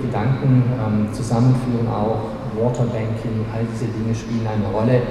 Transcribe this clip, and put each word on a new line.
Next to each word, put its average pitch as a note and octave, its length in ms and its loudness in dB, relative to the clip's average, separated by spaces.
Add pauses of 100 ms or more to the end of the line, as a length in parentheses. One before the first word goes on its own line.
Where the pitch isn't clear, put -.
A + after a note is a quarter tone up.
Gedanken, B2 720 2
ähm, G#2+ 340 0
zusammenführen A#2 800 2
auch, G#2+ 400 0 (240)
Waterbanking, A2+ 960 -2
all A2+ 240 -4
diese A#2 160 -4
Dinge A2 240 -2
spielen A2 320 -4
eine G#2 240 -2
Rolle. A#2+ 420 2